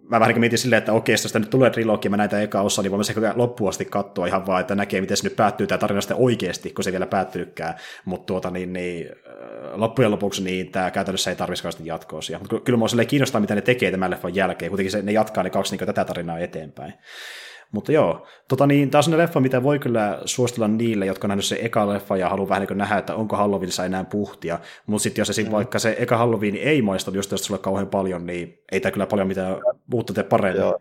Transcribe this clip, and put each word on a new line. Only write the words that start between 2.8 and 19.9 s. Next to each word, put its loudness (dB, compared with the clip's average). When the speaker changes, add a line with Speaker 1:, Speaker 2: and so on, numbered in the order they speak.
Speaker 1:
niin 0
voin 0
se -2
kyllä 0
loppuun 0
asti -4
katsoa -2
ihan 0
vaan, 2
että -2
näkee, 0
miten -2
se -2
nyt -2
päättyy 2
tää 0
tarina 0
sitten -2
oikeesti, 0
kun -6
se -4
ei -2
vielä -2
päättynytkään. -4
Mut -8
tuota -4
niin, -6
niin, -6
ö, -16
loppujen 2
lopuksi -2
niin -4
tää -2
käytännössä -2
ei -4
tarvitsisi -6
kauheasti -8
jatko-osia. -8
Mut -14
ky-, -2
kyllä 0
mua 2
silleen 2
kiinnostaa, 2
mitä 0
ne 0
tekee 2
tämän 0
leffan -6
jälkeen. 0
Kuitenkin -2
se, -2
ne -2
jatkaa 2
ne -2
kaksi -2
niinku -4
tätä -2
tarinaa -6
eteenpäin. -10
Mutta -2
joo, 2
tota 4
niin, 4
tää 4
on 6
sellainen 4
leffa, 0
mitä 2
voi 2
kyllä 0